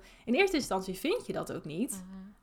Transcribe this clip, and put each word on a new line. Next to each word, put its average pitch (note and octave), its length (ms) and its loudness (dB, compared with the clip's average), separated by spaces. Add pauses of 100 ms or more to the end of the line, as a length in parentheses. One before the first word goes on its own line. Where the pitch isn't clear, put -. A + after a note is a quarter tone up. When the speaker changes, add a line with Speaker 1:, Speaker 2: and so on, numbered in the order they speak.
(260)
Speaker 1:
in A3 80 4
eerste F#4+ 220 6
instantie F#3+ 420 0
vind G4 280 0
je - 80 -4
dat - 200 -4
ook - 120 -6
niet. E3 260 -2
Speaker 2:
Mhm. F#3+ 260 -10 (260)